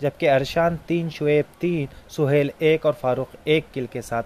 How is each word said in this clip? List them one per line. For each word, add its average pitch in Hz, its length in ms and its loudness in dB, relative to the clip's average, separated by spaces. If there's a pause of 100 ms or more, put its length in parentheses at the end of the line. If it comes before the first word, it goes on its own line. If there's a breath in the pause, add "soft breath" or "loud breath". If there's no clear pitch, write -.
जबकि 143 240 -2
अरशान 151 600 2
तीन, 165 220 -2
शुएब 147 360 0 (160)
तीन, 170 260 -2 (220 loud breath)
सुहेल 143 420 0 (100)
एक 156 240 2
और 147 80 2
फारूक 127 360 -4 (180)
एक 156 260 2
किल 131 140 -6
के 123 140 -10
साथ 117 240 -6